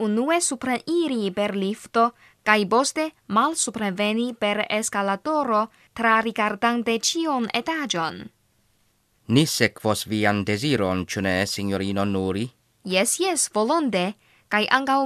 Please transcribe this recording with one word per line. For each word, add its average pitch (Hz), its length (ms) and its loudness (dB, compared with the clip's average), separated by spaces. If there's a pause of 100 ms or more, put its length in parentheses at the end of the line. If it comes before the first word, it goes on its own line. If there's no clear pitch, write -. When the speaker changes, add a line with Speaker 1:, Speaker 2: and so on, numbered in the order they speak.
Speaker 1:
unue 233 400 2
supreniri 254 920 -2
per 202 240 -2
lifto 214 560 0 (360)
kaj 214 220 4
poste 269 360 2 (220)
malsuprenveni 226 1080 0
per 208 360 0
eskalatoro, 214 960 0 (280)
tra 226 260 4
rigardante 226 800 0
ĉion 285 560 0
etaĝon. 226 720 -4 (1040)
Speaker 2:
Ni 139 180 6
sekvos - 600 0
vian 104 380 2
deziron, 104 600 0
ĉu - 140 -6
ne, 95 260 0
sinjorino 98 580 -2
Nuri? 98 440 -2 (360)
Speaker 1:
Jes, 190 360 0
jes, 359 340 0
volonte, 214 580 0 (360)
kaj 208 220 0
ankaŭ 269 360 2